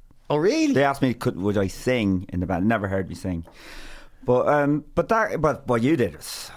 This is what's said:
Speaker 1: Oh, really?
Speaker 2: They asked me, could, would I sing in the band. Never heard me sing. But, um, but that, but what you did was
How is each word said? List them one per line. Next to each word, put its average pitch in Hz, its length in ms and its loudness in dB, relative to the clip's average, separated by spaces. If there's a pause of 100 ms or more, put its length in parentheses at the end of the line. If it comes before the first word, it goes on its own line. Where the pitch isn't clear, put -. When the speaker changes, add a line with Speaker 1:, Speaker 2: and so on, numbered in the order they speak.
(300)
Speaker 1:
Oh, 147 80 2
really? 285 340 2
Speaker 2:
They 139 120 4
asked 139 180 0
me, 127 100 4
could, - 240 -4
would 101 220 0
I 98 80 2
sing 101 640 0
in 90 100 -4
the 90 60 -2
band. 90 200 0
Never 107 220 0
heard 95 220 -2
me 87 40 -12
sing. 85 300 -6 (800)
But, 123 240 2
um, 147 360 2 (100)
but 170 160 0
that, 220 320 0
but 143 260 -2
what 117 140 2
you 143 140 4
did 87 200 0
was - 400 -14